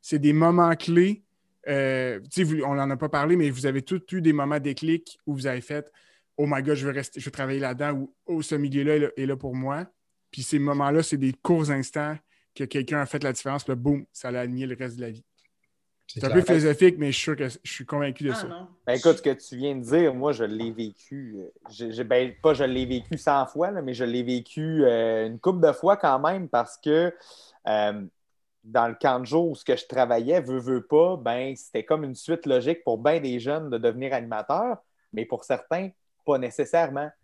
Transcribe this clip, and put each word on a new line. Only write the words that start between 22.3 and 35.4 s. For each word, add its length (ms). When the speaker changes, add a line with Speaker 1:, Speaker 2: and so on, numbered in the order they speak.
Speaker 4:
pas 100
je 120
l'ai 200
vécu 320
cent 280
fois, 260
là, 100
mais 120
je 100
l'ai 200
vécu, 600
euh, 440
une 120
couple 260
de 60
fois 240
quand 240
même 300
parce 280
que, 360
euh, 380
dans 240
le 100
camp 220
de 40
jour 260
où 40
ce 80
que 140
je 100
travaillais, 540
veux, 180
veux 260
pas, 300
ben, 400
c'était 300
comme 180
une 120
suite 300
logique 380
pour 140
ben 240
des 180
jeunes 300
de 80
devenir 360
animateurs, 640
mais 120
pour 200